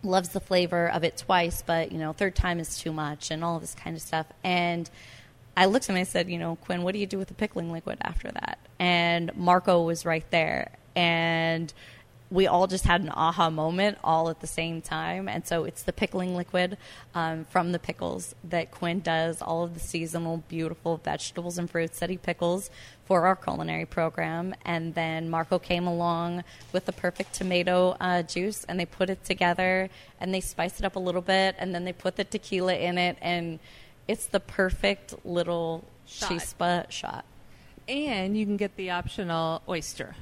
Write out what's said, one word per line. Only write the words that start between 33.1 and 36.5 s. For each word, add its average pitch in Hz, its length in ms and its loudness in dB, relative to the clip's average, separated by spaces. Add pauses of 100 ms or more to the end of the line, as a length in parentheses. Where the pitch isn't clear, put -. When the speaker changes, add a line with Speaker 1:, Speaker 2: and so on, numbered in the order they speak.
Speaker 1:
and... 170 380 -2 (480)
It's 226 180 -2
the 196 140 0
perfect - 760 0 (100)
little 170 600 -2 (220)
Speaker 2:
Shot. - 260 -4
Speaker 1:
chispa 175 580 -2